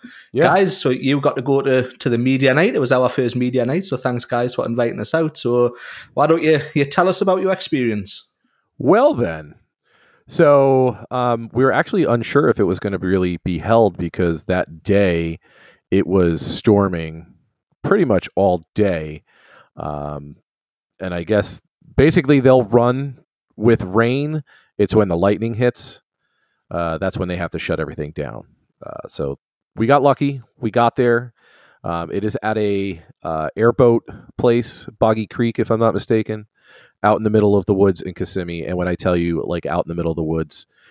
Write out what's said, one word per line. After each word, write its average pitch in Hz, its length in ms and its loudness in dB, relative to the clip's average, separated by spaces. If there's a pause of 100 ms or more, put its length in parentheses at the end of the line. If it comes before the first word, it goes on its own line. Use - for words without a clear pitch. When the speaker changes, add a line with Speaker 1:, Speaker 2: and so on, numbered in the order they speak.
(340)
Speaker 1:
Yeah. 135 120 2
Speaker 2:
guys, 180 300 2
so - 140 0
you 135 320 0
got 143 140 0
to 135 80 -6
go 135 180 2
to, 131 260 2
to - 220 -6
the 117 80 2
media 131 340 2
night. 170 220 2
It 175 60 0
was 127 120 0
our 127 160 4
first 120 280 -2
media 123 280 0
night, 156 220 -2
so 135 100 -6
thanks, 120 300 -4
guys, 123 300 -2
for - 100 -2
inviting 117 340 -2
us 107 140 -6
out. 160 240 -2
So, 120 400 0 (380)
why 139 100 2
don't 165 160 2
you, 156 180 4 (140)
you 143 100 2
tell 143 240 0
us 185 140 0
about 190 220 0
your 190 80 0
experience? 120 720 -4 (540)
Speaker 1:
Well, 220 340 4
then. 80 400 -6 (760)
So, 135 680 4 (140)
um, 120 420 -2
we 123 100 2
were 131 80 4
actually 143 340 0
unsure 123 440 2
if 113 100 2
it 107 40 2
was 92 160 0
gonna 98 180 -4
really 92 480 0
be 87 140 -2
held 104 400 2
because 85 460 -2
that 85 360 -4
day 85 560 0 (540)
it 95 160 2
was 85 360 2
storming 85 920 0 (480)
pretty 185 220 2
much 101 300 0
all 92 380 0
day. 80 480 -4 (560)
Um, 73 600 -10 (640)
and 90 140 -8
I 87 80 -6
guess 101 400 -2 (340)
basically 143 440 4
they'll 127 240 6
run 123 560 0 (360)
with 113 280 2
rain. 127 600 0 (340)
It's 101 180 2
when 104 140 2
the 85 80 0
lightning 104 380 0
hits. - 460 -4 (680)
Uh, 85 280 -4
that's 95 180 -4
when 92 100 -4
they 90 80 -4
have 87 160 -6
to 85 80 -8
shut 80 220 -4
everything 76 300 -8
down. 60 360 -12 (380)
Uh, - 240 -16
so - 280 -6 (380)
we 113 120 -2
got 139 140 4
lucky. 139 400 0 (160)
We 110 140 -6
got 120 240 2
there. 120 380 0 (500)
Um, 85 280 -6
it 98 120 -4
is 107 180 -4
at 107 160 -4
a, 98 440 -2 (200)
uh, 78 360 -4
airboat 117 460 4 (340)
place, 120 480 0 (140)
Boggy 110 280 2
Creek, 117 320 -2
if - 100 -2
I'm 113 120 0
not 110 120 2
mistaken, 107 540 -2 (560)
out 104 140 4
in 107 60 -4
the 110 60 0
middle 104 280 4
of 92 80 0
the 104 80 2
woods 95 280 2
in 92 120 -10
Kissimmee. 87 520 -8
And 90 120 -4
when 90 100 -2
I 87 80 -2
tell 90 220 0
you, 85 280 -2
like, 85 200 -6
out 80 200 -2
in - 40 -10
the 85 60 -8
middle 82 180 -4
of 78 40 -14
the 85 60 -2
woods, 80 420 -6 (260)